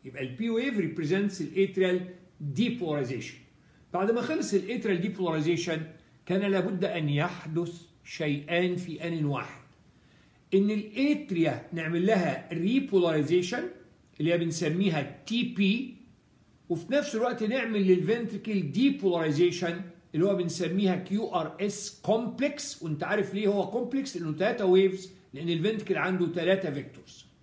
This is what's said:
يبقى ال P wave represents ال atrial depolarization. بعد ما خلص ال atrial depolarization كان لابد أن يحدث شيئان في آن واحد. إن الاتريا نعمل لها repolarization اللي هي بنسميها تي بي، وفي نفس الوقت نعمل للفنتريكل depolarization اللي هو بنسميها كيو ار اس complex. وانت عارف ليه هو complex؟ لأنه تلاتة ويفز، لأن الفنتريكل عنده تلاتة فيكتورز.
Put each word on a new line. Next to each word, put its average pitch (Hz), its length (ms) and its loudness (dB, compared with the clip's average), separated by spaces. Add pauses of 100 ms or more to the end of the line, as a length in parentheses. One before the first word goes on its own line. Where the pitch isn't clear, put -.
يبقى 131 180 -8
ال 127 140 -8
P 208 40 -6
wave 233 360 0
represents 175 640 0
ال 190 260 2
atrial 185 340 2 (580)
depolarization. 147 760 -2 (580)
بعد 196 180 2
ما 233 100 2
خلص 311 320 -2
ال 202 280 0
atrial 180 240 0
depolarization 165 760 0 (460)
كان 196 260 2
لابد 190 340 0
أن 160 240 0
يحدث 165 720 -2 (220)
شيئان 170 720 -2
في 160 320 -8
آن 165 180 -2
واحد. 127 340 -4 (920)
إن 202 180 4
الاتريا 208 1000 0
نعمل 170 320 0
لها 180 480 2
repolarization 180 1080 2 (580)
اللي 165 140 2
هي 175 40 2
بنسميها 165 880 0
تي 233 180 -2
بي، 208 520 0 (760)
وفي 175 240 -2
نفس 285 220 0
الوقت 220 280 -2
نعمل 220 440 0
للفنتريكل 196 760 2 (100)
depolarization 175 1000 2 (420)
اللي 165 100 4
هو 196 100 4
بنسميها 180 600 0
كيو 214 320 -2
ار 160 340 -4
اس - 460 -6
complex. 240 760 -2
وانت 156 200 -4
عارف 156 300 0
ليه 202 140 0
هو 196 240 0
complex؟ 247 460 -4
لأنه 160 140 -4
تلاتة 196 340 0
ويفز، 185 440 6 (240)
لأن 165 160 -4
الفنتريكل 175 480 0
عنده 175 300 0
تلاتة 175 440 2
فيكتورز. - 540 -12 (180)